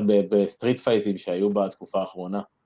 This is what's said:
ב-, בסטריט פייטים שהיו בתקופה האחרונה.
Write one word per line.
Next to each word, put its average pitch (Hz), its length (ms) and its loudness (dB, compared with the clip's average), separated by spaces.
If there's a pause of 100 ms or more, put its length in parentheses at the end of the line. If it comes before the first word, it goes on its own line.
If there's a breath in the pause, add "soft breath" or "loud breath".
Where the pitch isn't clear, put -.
ב-, 101 280 4
בסטריט 113 440 0
פייטים 104 380 0
שהיו 92 320 -2
בתקופה 98 500 -2
האחרונה. 92 420 -6 (240)